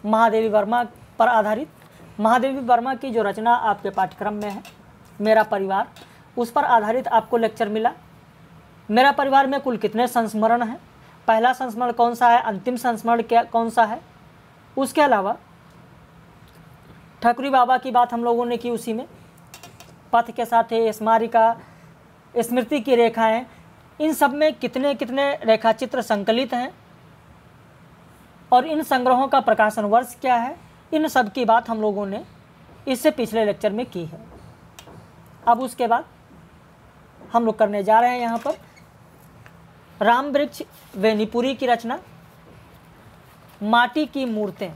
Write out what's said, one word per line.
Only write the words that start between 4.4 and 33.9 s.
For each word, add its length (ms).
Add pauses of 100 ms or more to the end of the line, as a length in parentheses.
है, 120 (580)
मेरा 220
परिवार, 460 (500)
उस 120
पर 140
आधारित 440
आपको 280
लेक्चर 320
मिला। 240 (960)
मेरा 220
परिवार 340
में 140
कुल 160
कितने 320
संस्मरण 540
हैं, 180 (460)
पहला 260
संस्मरण 400
कौन 220
सा 140
है, 140
अंतिम 340
संस्मरण 460
क्या, 200
कौन 280
सा 140
है। 160 (760)
उसके 240
अलावा 360 (1900)
ठकुरी 280
बाबा 280
की 120
बात 220
हम 120
लोगों 220
ने 100
की 140
उसी 220
में, 160 (1040)
पथ 180
के 140
साथ 280
है, 200
स्मारिका, 640 (840)
स्मृति 420
की 140
रेखाएं, 520 (540)
इन 120
सब 200
में 220
कितने 400
कितने 500
रेखाचित्र 580
संकलित 520
हैं 200 (1800)
और 140
इन 160
संग्रहों 460
का 120
प्रकाशन 440
वर्ष 360
क्या 140
है, 220 (360)
इन 160
सब 240
की 120
बात 240
हम 120
लोगों 260
ने 180 (640)
इससे 220
पिछले 340
लेक्चर 280
में 140
की 180